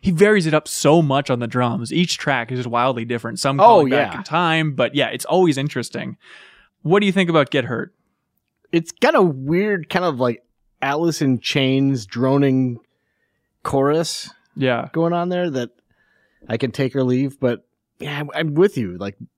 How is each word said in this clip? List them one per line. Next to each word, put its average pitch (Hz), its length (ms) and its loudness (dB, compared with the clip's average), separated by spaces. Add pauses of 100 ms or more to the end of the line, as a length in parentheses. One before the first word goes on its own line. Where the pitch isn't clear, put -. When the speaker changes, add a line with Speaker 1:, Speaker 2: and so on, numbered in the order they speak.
Speaker 1:
he - 80 0
varies 190 380 4
it 151 80 2
up 151 120 0
so 160 360 4
much 139 260 0
on 127 80 0
the 120 80 -4
drums. 120 480 -2
Each 170 240 0
track 123 340 -4
is 127 60 -4
just 123 120 -6
wildly 120 360 0
different. 117 340 -6
Some 139 200 -2
Speaker 2:
Oh, 208 220 8
Speaker 1:
going 135 100 2
back 117 220 0
Speaker 2:
yeah. - 40 -10
Speaker 1:
in 101 60 -12
time, 160 500 -2
but 127 220 -2
yeah, 131 140 0
it's 123 160 -8
always 165 340 2
interesting. - 580 -8 (640)
What 190 200 2
do 208 40 0
you 196 60 2
think 180 180 2
about 156 220 2
Get 131 140 0
Hurt? - 280 -6 (800)
Speaker 2:
It's 165 200 -2
got 294 220 2
a 262 80 4
weird 170 680 0
kind 180 160 -2
of, 143 140 -2
like, 120 240 -2 (380)
Alice 151 400 -2
in 131 180 2
Chains 135 680 0
droning 131 720 0 (840)
chorus 147 680 -2 (240)
Speaker 1:
Yeah. 123 380 -2
Speaker 2:
going 170 200 0
on 175 160 -2
there 180 220 -4
that 123 180 -4 (800)
I 113 100 -4
can 123 140 -2
take 135 240 -4
or 135 80 0
leave, 131 360 0
but 120 280 -2 (320)
yeah, 147 180 -10
I'm, 147 160 -8
I'm 156 200 -2
with 180 240 2
you. 92 200 -6
Like, 98 200 -8 (200)